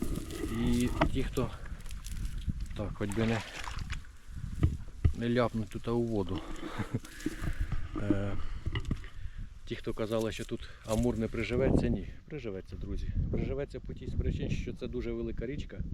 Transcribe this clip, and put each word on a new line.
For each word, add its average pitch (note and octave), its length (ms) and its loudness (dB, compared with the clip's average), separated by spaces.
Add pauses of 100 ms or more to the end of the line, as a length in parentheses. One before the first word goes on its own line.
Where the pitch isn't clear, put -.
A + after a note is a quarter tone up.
(680)
І A#2+ 220 6 (240)
ті, C3 100 2
хто... A#2+ 280 0 (1300)
Так, G2+ 180 -2
хоч G#2 160 -2
би A2 160 2
не... A2+ 120 2 (1800)
Не A#2 120 2
ляпнуть A#2 400 4
тут - 200 -4
у A#2+ 140 4
воду. G#2 420 2
<laughs> - 60 -8 (1500)
Е, G2+ 300 4 (1300)
ті, - 100 -6
хто A2 200 -2
казали, A2 380 2
що A2+ 120 -4
тут - 240 -4 (180)
амур A2+ 320 4
не A2 100 2
приживеться, B2 600 4
ні, G2 200 0 (180)
приживеться, A2+ 500 -6
друзі. - 360 -2 (200)
Приживеться C3+ 480 0
по - 140 -8
тій B2+ 120 -10 (120)
причині, C3+ 320 2
що - 240 0
це B2 140 -4
дуже A#2 240 -2
велика A2+ 340 -2
річка. - 340 -4 (140)